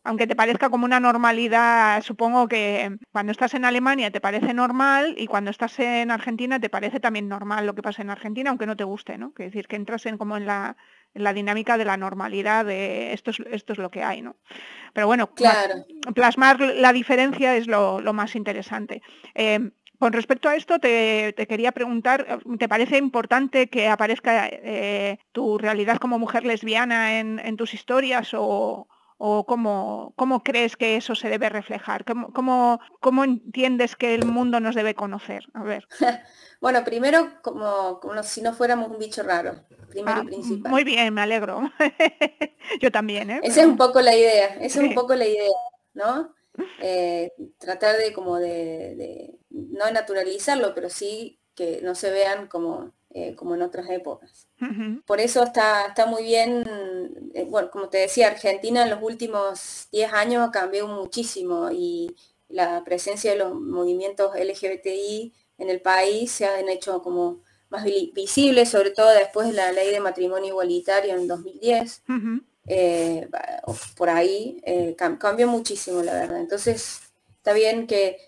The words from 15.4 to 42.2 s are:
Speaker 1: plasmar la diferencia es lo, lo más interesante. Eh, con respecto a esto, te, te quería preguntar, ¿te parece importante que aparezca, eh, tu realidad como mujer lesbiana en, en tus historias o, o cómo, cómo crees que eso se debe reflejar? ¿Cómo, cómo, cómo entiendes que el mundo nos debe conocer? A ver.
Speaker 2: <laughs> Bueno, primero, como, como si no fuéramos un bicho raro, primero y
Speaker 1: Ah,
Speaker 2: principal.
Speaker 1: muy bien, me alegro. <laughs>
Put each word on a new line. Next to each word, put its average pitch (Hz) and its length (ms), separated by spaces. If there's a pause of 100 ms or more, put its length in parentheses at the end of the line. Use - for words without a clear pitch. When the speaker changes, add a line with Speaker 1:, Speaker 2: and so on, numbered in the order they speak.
Speaker 1:
plasmar 247 460
la 254 320
diferencia 254 640
es 226 100
lo, 196 320
lo 214 140
más 208 220
interesante. 208 640 (340)
Eh, 220 360 (260)
con 233 160
respecto 247 360
a 294 60
esto, 330 240
te, 220 580
te 220 80
quería 226 260
preguntar, 247 680 (180)
¿te 233 100
parece 233 300
importante 262 720
que 220 180
aparezca, 220 640
eh, 202 680 (120)
tu 214 280
realidad 214 400
como 247 180
mujer 233 260
lesbiana 226 760
en, 220 180
en 220 180
tus 226 200
historias 254 580
o, 214 540 (320)
o 208 260
cómo, 214 720
cómo 262 260
crees 240 340
que 220 220
eso 240 160
se 220 160
debe 214 200
reflejar? 208 540
¿Cómo, 240 300
cómo, 247 460 (200)
cómo 262 240
entiendes 247 720
que 233 200
el 233 100
mundo 240 340
nos 226 140
debe 214 220
conocer? 202 580
A 220 100
ver. 202 240 (120)
Speaker 2:
<laughs> - 280 (340)
Bueno, 254 220
primero, 262 440 (140)
como, 202 580
como 208 220
si 214 220
no 233 100
fuéramos 233 380
un 220 80
bicho 220 240
raro, 175 320 (340)
primero 220 300
y - 20
Speaker 1:
Ah, - 40
Speaker 2:
principal. 220 460
Speaker 1:
muy 269 120
bien, 233 280
me 214 100
alegro. 214 580
<laughs> 311 1000